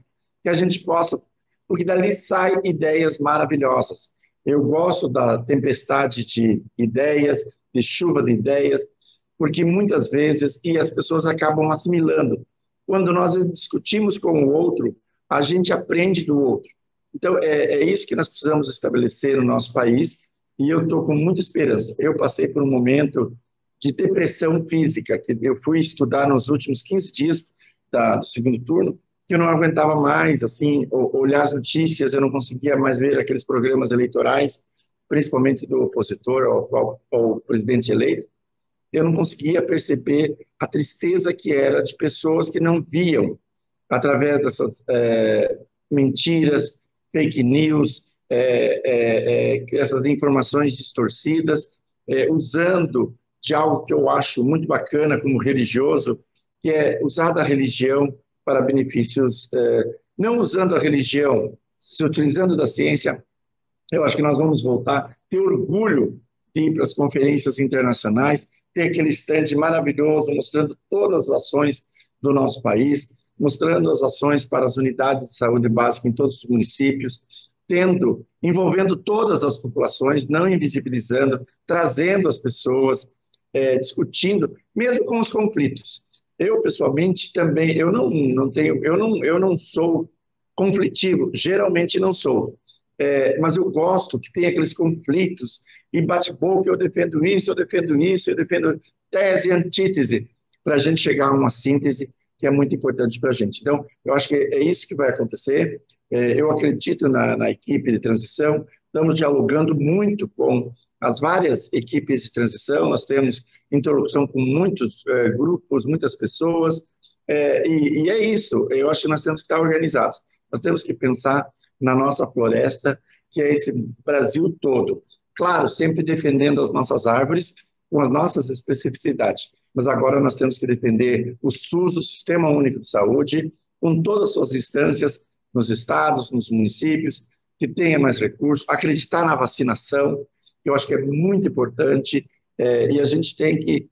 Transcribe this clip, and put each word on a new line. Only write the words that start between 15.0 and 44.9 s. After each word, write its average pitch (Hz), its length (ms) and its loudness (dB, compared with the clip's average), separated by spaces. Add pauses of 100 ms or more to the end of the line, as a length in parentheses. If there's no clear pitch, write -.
a 139 120 0
gente 175 320 0
aprende 175 500 0
do 147 160 2
outro. 127 320 0 (420)
Então, - 260 -2
é, 151 340 2
é 147 100 2
isso 185 240 0
que - 80 -4
nós 156 140 0
precisamos 147 400 -2
estabelecer 123 640 -2
no 131 80 2
nosso 120 300 0
país, 123 480 0 (360)
e 139 120 0
eu 160 180 0
tô 160 160 0
com 151 120 0
muita 175 260 2
esperança. 120 580 -2
Eu 151 160 0
passei 147 320 -2
por 143 160 -2
um 135 80 0
momento 127 640 0 (460)
de 139 100 0
depressão 170 720 0
física, 143 540 0
que 120 220 -4
eu 127 200 0
fui 160 180 2
estudar 139 500 0
nos 131 180 2
últimos 135 340 -2
quinze 190 300 -4
dias 160 400 -4 (400)
da, 117 240 2
do 113 100 -4
segundo 120 380 -2
turno, 170 340 0 (300)
que 190 60 -2
eu 170 60 4
não 165 80 2
aguentava 160 520 2
mais, 147 440 2
assim, 143 480 0
o-, 127 260 0
olhar 135 240 4
as 143 100 2
notícias, 143 640 -2
eu 139 80 2
não 135 100 2
conseguia 135 460 -2
mais 135 220 0
ver 135 200 2
aqueles - 240 -4
programas 131 480 0
eleitorais, 123 720 0 (440)
principalmente 135 600 0
do 131 160 -2
opositor 123 600 -2
ao, 110 300 0
ao, 107 260 -2 (100)
ao 113 300 0
presidente 117 500 -2
eleito. 123 360 0 (640)
Eu 156 120 0
não 165 100 2
conseguia 165 480 -2
perceber 147 760 -2 (240)
a - 60 -2
tristeza 175 640 -2
que 170 200 -6
era 139 320 2
de - 120 -8
pessoas 160 540 -2
que 175 100 -6
não 165 220 2
viam, 160 560 0 (500)
através 139 520 0
dessas, 120 500 -4
é, 110 720 2 (320)